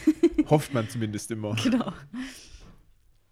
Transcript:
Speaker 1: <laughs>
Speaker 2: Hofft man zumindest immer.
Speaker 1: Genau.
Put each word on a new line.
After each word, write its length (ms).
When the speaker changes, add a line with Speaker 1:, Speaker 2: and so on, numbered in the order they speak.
Speaker 1:
<laughs> 380
Speaker 2:
Hofft 240
man 140
zumindest 420
immer. 320
Speaker 1:
Genau. 300